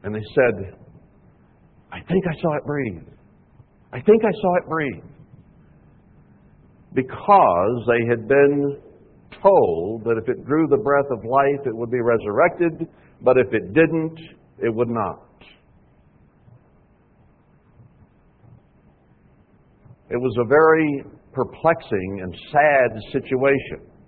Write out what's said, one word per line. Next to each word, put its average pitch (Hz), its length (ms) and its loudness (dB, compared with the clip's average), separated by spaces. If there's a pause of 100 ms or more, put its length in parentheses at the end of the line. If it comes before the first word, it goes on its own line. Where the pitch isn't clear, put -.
And 104 120 -8
they 107 100 -8 (100)
said, 110 400 0 (1160)
"I - 80 -14
think 180 260 -2
I 160 140 -6
saw 151 160 -2
it - 100 -8
breathe. 123 420 -8 (840)
I 123 80 -10
think 214 240 4
I 202 80 0
saw 180 240 -2
it 175 120 -4
breathe." 151 360 -6 (1900)
Because 123 960 2
they 117 200 2
had 113 220 -2
been 143 540 2 (580)
told 107 640 2
that 117 140 0
if 110 100 -6
it - 160 -6
drew 156 220 0
the 139 100 2
breath 143 340 0
of 113 140 -6
life, 139 400 0
it 120 100 -4
would 117 160 -8
be 123 100 -2
resurrected, 135 880 -2 (340)
but 127 160 4
if 120 160 0
it 95 180 -6
didn't, 160 460 0 (400)
it 113 160 -4
would 117 160 -2
not. 104 300 -6 (4000)
It 123 80 -4
was 123 200 -4
a 120 60 2
very 156 580 2 (300)
perplexing 107 880 -4
and 90 140 -10 (160)
sad 135 580 4
situation. 135 800 -2 (180)